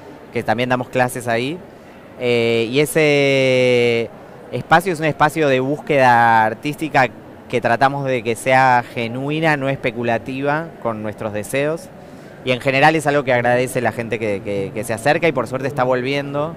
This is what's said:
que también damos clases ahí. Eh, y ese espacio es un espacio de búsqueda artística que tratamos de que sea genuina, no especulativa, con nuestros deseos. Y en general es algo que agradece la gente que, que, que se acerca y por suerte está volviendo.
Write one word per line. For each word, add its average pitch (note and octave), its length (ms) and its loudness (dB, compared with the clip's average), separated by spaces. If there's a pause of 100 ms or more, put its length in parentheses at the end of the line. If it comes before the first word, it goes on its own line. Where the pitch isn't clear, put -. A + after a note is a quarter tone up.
(300)
que A#2 120 -6
también A#2 260 -2
damos B2+ 220 -2
clases B2 360 -2
ahí. B2 300 -2 (640)
Eh, A#2 500 0
y C3+ 100 2
ese C3 1300 2 (420)
espacio E3+ 400 0
es D3 80 -4
un D#3+ 60 -2
espacio D3+ 420 2
de C3 120 2
búsqueda B2 840 4
artística C3+ 640 0 (400)
que B2 120 -2
tratamos C3+ 460 0
de C3 160 -2
que A2+ 140 -2
sea C3 480 4 (100)
genuina, C#3+ 600 -2
no C3+ 120 -4
especulativa, C3+ 1000 -4 (140)
con A2 200 -4
nuestros G#2+ 300 -8
deseos. C#3 560 -4 (560)
Y B2+ 80 0
en B2 80 -2
general C#3+ 340 4
es D3+ 120 -2
algo C#3+ 180 2
que B2+ 80 0
agradece B2 480 2
la A2+ 120 0
gente A#2 260 -6
que, G#2 260 -2
que, G2 280 -4
que G#2+ 120 -6
se A#2 80 -6
acerca D3 340 0
y D#3+ 60 2
por B2 160 -4
suerte C3 200 -6
está C#3+ 160 -4
volviendo. C#3+ 720 -4